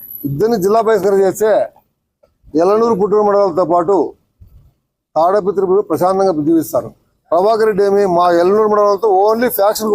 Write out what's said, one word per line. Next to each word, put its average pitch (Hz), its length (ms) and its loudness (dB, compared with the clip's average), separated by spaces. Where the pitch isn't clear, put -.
ఇద్దరిని 175 320 -2
జిల్లా 202 240 0
బహిష్కరణ 208 340 0
చేస్తే 190 580 0
ఎలనూరు 214 400 2
పుట్టూరు 202 280 0
మండలాలతో 202 420 0
పాటు 175 500 0
తాడపత్రి 190 680 0
ప్రశాంతంగా 175 600 -2
జీవిస్తారు. 147 480 -2
ప్రభాకర్ 208 360 0
రెడ్డి 202 180 0
ఏమి 202 220 0
మా 175 240 2
ఎలనూరు 190 380 2
మండలంతో 208 400 0
only 226 260 0
ఫ్యాక్షన్‌కు 214 440 -2